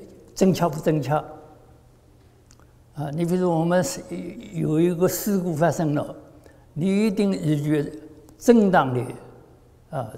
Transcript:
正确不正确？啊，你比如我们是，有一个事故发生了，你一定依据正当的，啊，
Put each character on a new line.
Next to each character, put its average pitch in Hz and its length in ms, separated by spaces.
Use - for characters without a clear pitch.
正 185 200
确 170 160
不 147 100
正 156 220
确？ 127 100
啊， 143 180
你 160 140
比 170 100
如 180 160
我 165 140
们 180 180
是， - 160
有 156 260
一 175 160
个 175 140
事 196 280
故 175 160
发 156 160
生 151 240
了， 147 220
你 196 320
一 226 60
定 196 220
依 151 280
据 147 400
正 220 340
当 143 220
的， 123 80
啊， 120 280